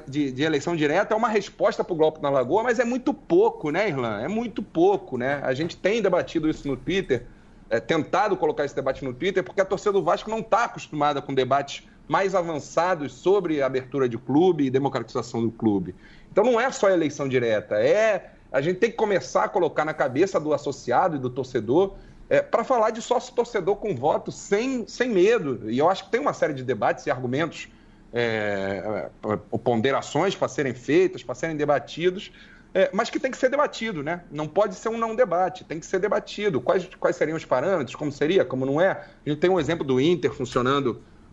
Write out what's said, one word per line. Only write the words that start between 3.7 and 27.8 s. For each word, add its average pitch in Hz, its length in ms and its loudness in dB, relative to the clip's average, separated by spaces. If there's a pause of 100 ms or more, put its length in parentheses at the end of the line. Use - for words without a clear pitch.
né, 190 180 0
Irlan? 120 320 -2
É 131 60 -6
muito 220 340 -6
pouco, 180 560 2
né? 135 260 -2
A 131 100 0
gente 160 240 -4
tem 220 240 0
debatido 165 480 0
isso 151 180 -6
no 135 100 -4
Twitter, 156 480 -2 (420)
é, 113 120 0
tentado 180 580 0
colocar 151 260 0
esse 139 120 -6
debate 135 280 -4
no 131 80 -6
Twitter, 180 320 -2
porque - 160 -8
a 190 60 4
torcida 202 260 -2
do 190 120 2
Vasco 185 260 0
não 220 140 -4
tá 226 220 2
acostumada 147 540 -2
com 139 140 -8
debates 131 540 0 (200)
mais 185 280 0
avançados 165 800 -2
sobre 175 460 2
a 135 60 2
abertura 131 420 0
de 117 120 -4
clube 156 460 4
e 131 40 0
democratização 127 720 -2
do 117 80 2
clube. 101 460 0 (360)
Então - 120 2
não 226 180 4
é 254 100 0
só - 140 0
a 196 80 6
eleição 151 340 0
direta, 113 500 0
é, 185 560 2 (180)
a 139 100 0
gente 180 160 0
tem 226 140 2
que - 40 -14
começar 202 500 0
a 202 40 -2
colocar 165 340 0
na 151 120 -4
cabeça 165 440 0
do 151 140 -2
associado 147 640 0
e 139 40 -4
do 123 120 -4
torcedor, 131 640 0 (340)
é, 143 140 6
pra - 200 0
falar 233 280 2
de 226 100 -6
sócio-torcedor 220 760 -2
com 208 180 -4
voto 156 360 0
sem, 233 560 -2
sem 254 220 -2
medo. 175 640 2
E 123 80 0
eu 151 100 6
acho 190 160 -2
que - 60 -10
tem 233 100 0
uma 247 120 0
série 160 200 0
de 131 100 -8
debates 127 440 -2
e - 20 -4
argumentos, 131 600 -4 (440)